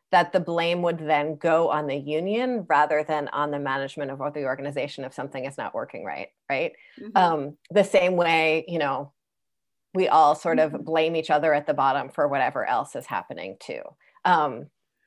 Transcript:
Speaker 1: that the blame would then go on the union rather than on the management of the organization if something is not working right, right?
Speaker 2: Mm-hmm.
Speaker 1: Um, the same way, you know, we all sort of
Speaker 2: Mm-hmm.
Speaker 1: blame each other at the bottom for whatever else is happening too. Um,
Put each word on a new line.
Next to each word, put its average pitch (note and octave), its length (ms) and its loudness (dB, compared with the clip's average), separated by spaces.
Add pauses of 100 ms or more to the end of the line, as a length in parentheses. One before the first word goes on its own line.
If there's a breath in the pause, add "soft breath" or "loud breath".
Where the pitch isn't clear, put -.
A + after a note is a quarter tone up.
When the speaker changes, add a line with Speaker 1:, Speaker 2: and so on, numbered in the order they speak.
(100)
Speaker 1:
that F3+ 240 4
the F#3 60 2
blame E3+ 420 0
would E3+ 160 0
then D3+ 380 0
go E3 340 2
on D3+ 160 -2
the C#3 100 -4
union F#3 720 -4
rather D3+ 340 4
than D3+ 260 -4
on D3 220 -2
the C#3+ 80 -4
management C#3 520 -6
of C#3 80 -10 (160)
the D3+ 100 -6
organization C#3 600 -6
if C3 100 -12
something C3+ 320 -10
is C#3 100 -12
not A#2 180 -8
working - 300 -10
right, D#2 240 -10 (220)
right? C#3 220 -2 (280 loud breath)
Speaker 2:
Mm-hmm. G#3 160 -6
Speaker 1:
Um, D#3 400 2 (140)
the G3 140 4
same F#3 320 2
way, D#3+ 520 2
you E3+ 100 -4
know, C#3+ 360 -2 (800)
we F#3 140 2
all D#3 260 6
sort E3 240 0
of D#3 140 2
Speaker 2:
Mm-hmm. - 120 -10
Speaker 1:
blame D#3+ 320 0
each D#3+ 140 -4
other D3+ 220 4
at D3 140 0
the D3+ 80 0
bottom C3+ 340 0
for D3 200 0
whatever C3 380 -2
else A#2+ 300 -2
is B2 100 -10
happening F#2 540 -8
too. A#1 220 -12 (420 soft breath)
Um, D3 420 2 (400)